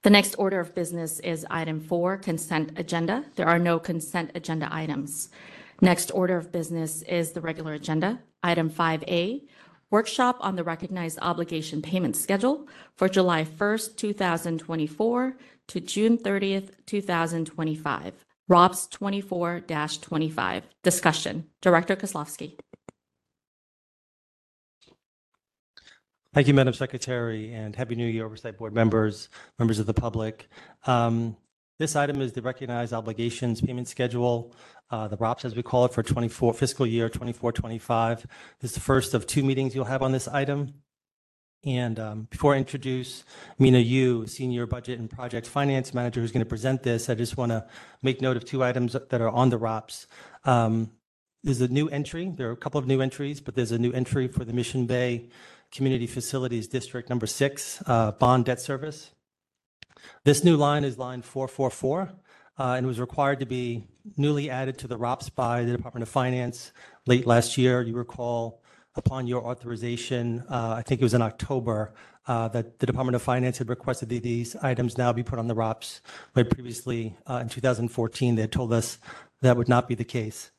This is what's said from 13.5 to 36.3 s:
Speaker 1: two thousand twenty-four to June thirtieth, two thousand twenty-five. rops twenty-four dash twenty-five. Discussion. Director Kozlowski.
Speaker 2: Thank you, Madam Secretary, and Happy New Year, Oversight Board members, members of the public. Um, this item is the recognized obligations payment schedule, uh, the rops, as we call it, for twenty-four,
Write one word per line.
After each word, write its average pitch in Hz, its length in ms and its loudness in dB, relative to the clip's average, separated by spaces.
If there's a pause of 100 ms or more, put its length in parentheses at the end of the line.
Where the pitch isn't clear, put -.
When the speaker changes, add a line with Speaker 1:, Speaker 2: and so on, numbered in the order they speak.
Speaker 1:
two 208 160 -2
thousand 170 460 -2
twenty-four 226 800 -2 (320)
to 180 100 -6
June 220 400 2
thirtieth, 196 680 -2
two 202 160 -2
thousand 165 440 0
twenty-five. 156 680 -4 (340)
rops 180 400 6
twenty-four 185 760 -4
dash 156 360 -4
twenty-five. 156 680 -2 (160)
Discussion. 165 640 0 (160)
Director 170 340 4
Kozlowski. 160 640 -10 (3750)
Speaker 2:
Thank 143 140 6
you, 143 60 8
Madam 131 200 6
Secretary, 117 800 -4
and 107 220 -8
Happy 120 200 -6
New 117 120 -2
Year, 113 180 -2
Oversight 110 320 -12
Board 110 160 -10
members, 110 560 4 (280)
members 113 220 2
of 107 60 0
the 107 80 0
public. 110 540 -2 (380)
Um, 117 500 2 (420)
this 151 180 -2
item 139 260 0
is 120 120 -4
the 123 80 -6
recognized 120 520 -6
obligations 117 680 -2
payment 123 280 -4
schedule, 120 640 -2 (380)
uh, 110 160 -4
the 101 100 -6
rops, 113 280 -2
as 110 100 -6
we 117 80 -4
call 123 220 4
it, 123 80 0
for 120 100 0
twenty-four, 117 500 0